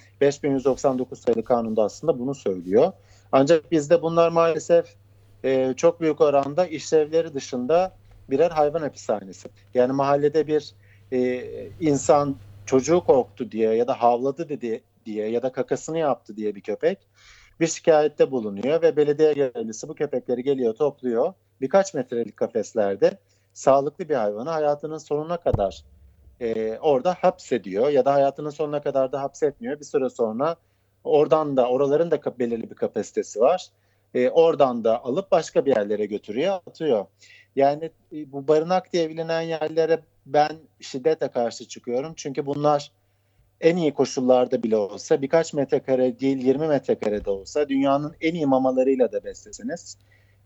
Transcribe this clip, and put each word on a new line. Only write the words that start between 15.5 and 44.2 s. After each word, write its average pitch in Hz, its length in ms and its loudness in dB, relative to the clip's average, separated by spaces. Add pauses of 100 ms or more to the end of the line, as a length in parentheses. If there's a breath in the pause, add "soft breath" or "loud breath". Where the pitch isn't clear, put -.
kakasını 147 460 -6
yaptı 131 400 -4
diye 107 180 -6
bir 98 60 -20
köpek 156 360 -2 (600 soft breath)
bir 165 80 0
şikayette 151 640 2
bulunuyor 120 500 -2
ve 156 160 2
belediye 151 360 2
görevlisi 120 560 -4
bu 117 60 -12
köpekleri 127 480 -4
geliyor, 131 300 0
topluyor. 135 600 -2 (280)
Birkaç 190 320 0
metrelik 120 440 -6
kafeslerde 110 800 -4 (360)
sağlıklı 143 560 0
bir 151 60 -2
hayvanı 110 340 -4
hayatının 151 480 -4
sonuna 156 400 -6
kadar, 104 460 -4 (580)
e, 113 360 -4
orada 156 440 0
hapsediyor 113 680 -2
ya 131 160 2
da 139 80 2
hayatının 143 360 0
sonuna 147 320 -6
kadar 135 300 -2
da 139 100 -6
hapsetmiyor. 139 580 -4
Bir 147 60 -20
süre 131 240 -2
sonra 120 460 -4 (480)
oradan 151 540 2
da, 123 120 4
oraların 143 420 2
da 151 40 0
ka-, 135 240 -4
belirli 117 300 -4
bir - 60 -20
kapasitesi - 640 -4
var. 156 280 2 (460)
E, 127 160 2
oradan 143 540 2
da 113 200 0
alıp 156 280 -4
başka 160 340 0
bir 135 100 4
yerlere 104 300 -2
götürüyor, 117 600 -4
atıyor. 120 380 -2 (500 soft breath)
Yani, 147 360 0 (220)
e, 151 180 -14
bu 139 160 -12
barınak 165 460 0
diye 165 160 0
bilinen 165 320 -6
yerlere 160 580 -2 (260)
ben 147 260 2 (280)
şiddetle 143 480 -2
karşı 117 400 -4
çıkıyorum. 127 480 -8
Çünkü 143 300 -8
bunlar 147 460 0 (680)
en 165 160 4
iyi 156 160 0
koşullarda 127 720 2